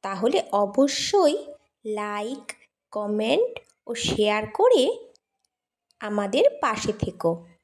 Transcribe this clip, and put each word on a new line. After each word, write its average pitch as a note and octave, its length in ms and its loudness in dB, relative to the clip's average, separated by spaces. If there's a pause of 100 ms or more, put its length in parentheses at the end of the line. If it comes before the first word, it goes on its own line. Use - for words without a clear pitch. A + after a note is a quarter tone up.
তাহলে G#3 400 0 (100)
অবশ্যই C#4 840 2 (500)
লাইক, G#3 640 -8 (380)
কমেন্ট A3 680 0 (280)
ও A#3 80 -8
শেয়ার G#3+ 520 0
করে G#4 640 2 (880)
আমাদের G#3 440 0 (160)
পাশে G#3+ 320 -2
থেকো। E3+ 540 -4 (160)